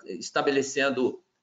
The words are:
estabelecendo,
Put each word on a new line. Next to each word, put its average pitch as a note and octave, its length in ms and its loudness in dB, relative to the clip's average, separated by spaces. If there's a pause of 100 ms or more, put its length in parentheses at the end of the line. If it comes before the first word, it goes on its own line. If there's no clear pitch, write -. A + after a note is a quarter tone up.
estabelecendo, C3+ 1200 0 (200)